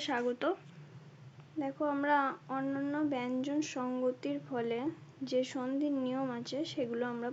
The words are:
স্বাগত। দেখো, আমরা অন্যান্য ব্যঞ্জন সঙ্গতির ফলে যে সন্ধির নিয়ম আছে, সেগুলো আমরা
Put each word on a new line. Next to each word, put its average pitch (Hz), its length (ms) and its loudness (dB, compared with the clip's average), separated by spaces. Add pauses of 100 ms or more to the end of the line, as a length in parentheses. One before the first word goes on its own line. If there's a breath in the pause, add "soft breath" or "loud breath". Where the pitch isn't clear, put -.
স্বাগত। 247 360 0 (1160)
দেখো, 269 220 -2 (120)
আমরা 285 220 6 (380)
অন্যান্য 277 380 0 (200)
ব্যঞ্জন 254 460 0 (160)
সঙ্গতির 254 640 0 (100)
ফলে 233 320 0 (500)
যে 254 120 4 (120)
সন্ধির 277 400 2 (120)
নিয়ম 262 220 0 (120)
আছে, 247 260 -4
সেগুলো 233 380 -2 (100)
আমরা 240 180 -2